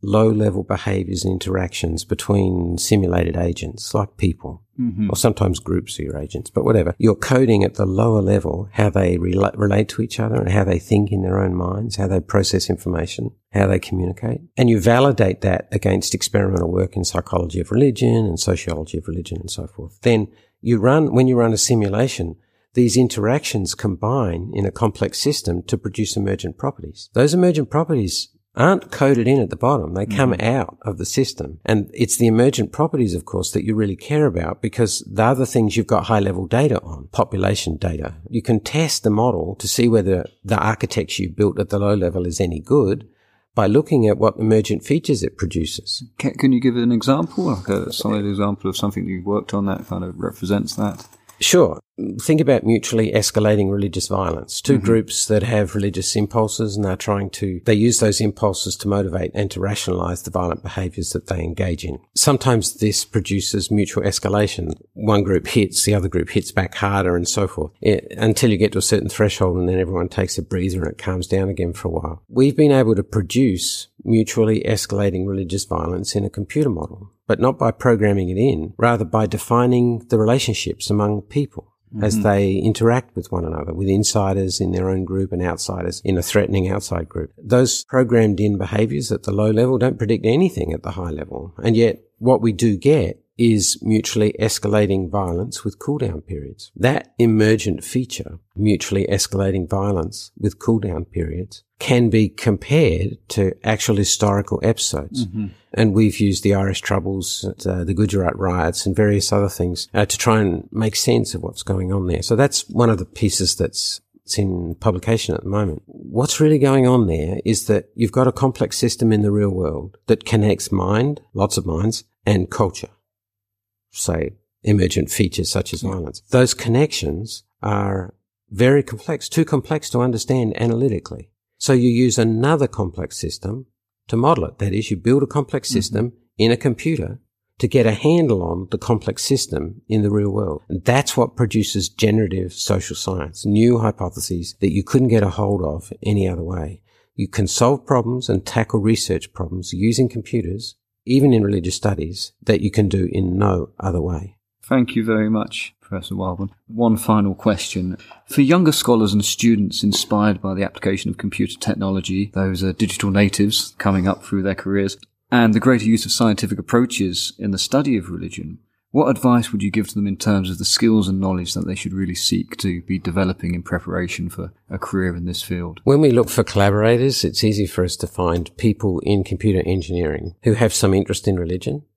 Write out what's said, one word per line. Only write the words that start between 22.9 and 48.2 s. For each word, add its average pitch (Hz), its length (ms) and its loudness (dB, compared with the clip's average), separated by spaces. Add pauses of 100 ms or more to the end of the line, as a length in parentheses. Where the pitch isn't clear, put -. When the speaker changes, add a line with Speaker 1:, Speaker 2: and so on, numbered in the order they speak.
Speaker 1:
interactions 117 800 0
combine 101 800 -2
in 101 120 -2
a 98 60 -2
complex - 480 -2
system 90 480 -2
to - 100 -2
produce - 380 -6
emergent 98 420 -4
properties. - 540 -10
Those 139 200 4
emergent 175 380 2
properties 147 580 -2 (280)
aren't 175 360 2
coded 135 340 4
in 135 140 4
at 101 100 0
the - 60 -10
bottom. 113 380 0
They 98 120 -2
come 135 240 2
Speaker 2:
Mm-hmm. 95 160 -2
Speaker 1:
out 123 360 -2
of 101 140 -6
the 101 80 -6
system. - 600 -4
And 107 280 0
it's - 260 -2
the 117 100 6
emergent 113 420 4
properties, 139 420 0
of 85 120 -4
course, - 260 -4
that 95 140 -2
you 110 100 -2
really 104 220 0
care 151 300 0
about, 85 360 -4
because 110 380 -2 (100)
the 104 140 0
other 131 200 2
things 110 320 0
you've 113 120 0
got - 160 2
high-level 98 420 0
data 120 380 2
on, 76 260 -14
population 98 680 -2
data. 80 380 -4 (160)
You 113 120 -2
can 110 180 2
test 151 420 -2
the 110 80 2
model 104 460 0
to - 100 -10
see 120 220 2
whether 95 380 2 (180)
the 104 140 0
architecture 104 640 -2
you 87 60 -6
built 101 280 0
at 98 120 -4
the 101 100 -2
low 101 140 2
level 92 340 -2
is 82 120 -4
any 87 200 -2
good 110 480 0 (480)
by 107 100 2
looking 127 400 4
at 104 120 4
what 107 200 2
emergent 110 460 2
features 143 400 0
it - 120 -4
produces. - 680 -4 (140)
Speaker 2:
Can, - 160 -2
can 135 180 4
you 123 80 4
give 123 160 2
an 120 160 2
example, 147 540 0 (100)
like 92 120 -10
a 98 240 -2
solid 104 320 -4